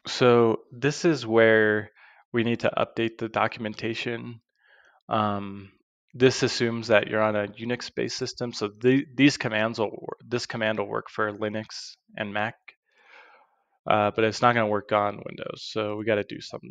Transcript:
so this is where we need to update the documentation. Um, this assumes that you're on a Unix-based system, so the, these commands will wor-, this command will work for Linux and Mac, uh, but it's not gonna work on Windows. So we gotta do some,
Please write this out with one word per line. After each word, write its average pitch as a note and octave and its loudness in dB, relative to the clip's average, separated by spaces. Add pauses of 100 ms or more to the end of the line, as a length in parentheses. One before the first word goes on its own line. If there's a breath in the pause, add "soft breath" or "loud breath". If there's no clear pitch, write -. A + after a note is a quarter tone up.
so A#2+ 6 (100)
this C3 -2
is C#3 2
where A2 4 (400 loud breath)
we A#2 0
need A#2 -2
to A2 0
update - -2
the A#2 -6
documentation. A#2 -6 (680 soft breath)
Um, G2+ -4 (400)
this B2 4
assumes A#2 -2
that G#2+ 4
you're G#2+ 0
on G#2+ 2
a G#2 -2
Unix-based A#2 -6
system, A#2+ -8
so G#2 -4 (100)
the, C3 4
these C3+ 4
commands A2 -2
will G#2 -2
wor-, - -10
this A#2+ -4
command A2 -2
will G2+ -2
work A2 -6
for G#2+ -2
Linux G#2+ -8 (180)
and G#2 -6
Mac, G#2+ -4 (1400 soft breath)
uh, G#2 2
but A2+ -2
it's G#2+ -2
not A#2+ 4
gonna A2+ 0
work G#2 -4
on G#2 0
Windows. - -12
So G#2+ -6
we G#2+ -6
gotta G#2 0
do - -12
some, - -14